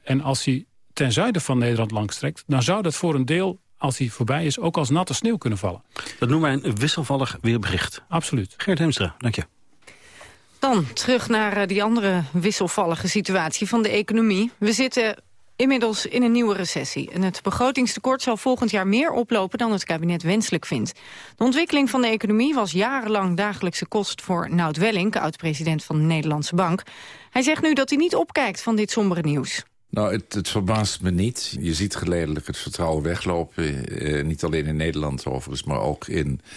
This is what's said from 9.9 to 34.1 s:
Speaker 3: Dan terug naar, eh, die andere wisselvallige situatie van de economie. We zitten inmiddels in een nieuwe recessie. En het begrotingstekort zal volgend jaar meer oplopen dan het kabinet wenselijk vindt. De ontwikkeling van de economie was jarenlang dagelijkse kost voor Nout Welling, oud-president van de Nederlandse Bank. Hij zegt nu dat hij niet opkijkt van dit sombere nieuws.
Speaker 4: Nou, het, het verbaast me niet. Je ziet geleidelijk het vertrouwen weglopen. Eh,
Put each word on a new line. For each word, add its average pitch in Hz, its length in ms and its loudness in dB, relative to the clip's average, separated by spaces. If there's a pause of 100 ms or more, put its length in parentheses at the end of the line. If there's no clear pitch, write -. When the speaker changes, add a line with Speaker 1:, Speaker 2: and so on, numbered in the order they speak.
Speaker 3:
Dan 220 340 2
terug - 360 0
naar, 214 280 2
eh, 202 100 2
die 202 160 0
andere 202 400 2 (100)
wisselvallige 180 760 0
situatie 185 600 0
van 226 140 2
de 208 60 0
economie. 214 720 2
We 208 140 2
zitten 240 440 0 (400)
inmiddels 233 500 2
in 254 160 0
een 233 100 4
nieuwe 233 220 4
recessie. 170 560 -4
En 180 120 -2
het 185 200 0
begrotingstekort 254 800 0
zal 226 140 0
volgend 254 340 0
jaar 190 160 0
meer 254 240 4
oplopen 220 480 0
dan 226 140 0
het 190 120 -2
kabinet 170 380 -2
wenselijk 180 440 0
vindt. 120 260 -4 (440)
De 226 80 0
ontwikkeling 277 460 2
van 254 120 2
de 233 60 2
economie 220 460 2
was 202 180 0
jarenlang 208 640 0
dagelijkse 190 500 -2
kost - 360 -4
voor 175 320 -2
Nout 160 220 2
Welling, 202 400 2
oud-president 156 680 -2
van 156 120 -4
de 151 60 4
Nederlandse 156 520 0
Bank. 180 280 2 (480)
Hij 262 120 0
zegt 311 200 2
nu 311 120 4
dat 269 140 2
hij 285 100 0
niet 339 160 2
opkijkt 277 480 -2
van 226 140 2
dit 208 140 0
sombere 185 320 2
nieuws. 147 400 -2 (280)
Speaker 4:
Nou, 104 220 0
het, 104 200 -4
het 98 160 -2
verbaast 107 540 0
me 92 80 2
niet. 98 500 0
Je 82 140 0
ziet 95 220 -2
geleidelijk 82 500 -2
het - 120 -6
vertrouwen 80 440 -2
weglopen. 82 840 -2
Eh, 73 360 -2